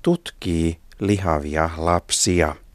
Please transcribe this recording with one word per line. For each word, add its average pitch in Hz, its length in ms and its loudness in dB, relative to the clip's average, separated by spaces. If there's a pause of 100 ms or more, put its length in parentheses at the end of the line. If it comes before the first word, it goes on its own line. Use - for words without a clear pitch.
tutkii 85 760 -2 (220)
lihavia 82 760 0
lapsia. 85 760 0 (200)